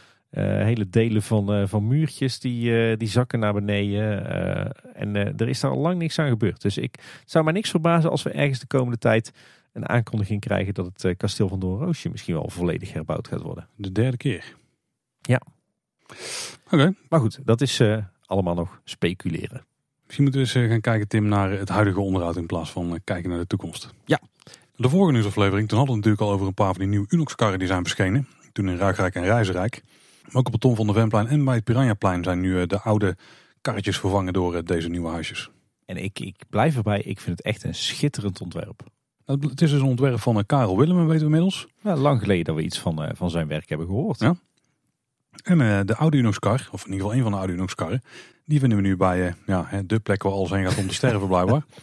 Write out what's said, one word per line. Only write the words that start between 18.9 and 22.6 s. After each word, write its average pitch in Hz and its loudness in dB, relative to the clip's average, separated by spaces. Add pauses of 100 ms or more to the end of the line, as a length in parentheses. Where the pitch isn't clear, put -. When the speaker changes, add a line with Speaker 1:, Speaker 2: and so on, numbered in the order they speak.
Speaker 2:
Misschien - 0
moeten 135 2
we 127 2
eens, - -4
eh, 120 2
gaan 113 2
kijken, 104 0
Tim, 107 2
naar 101 2
het 98 -4
huidige 98 2
onderhoud 90 0
in 85 -4
plaats 82 -4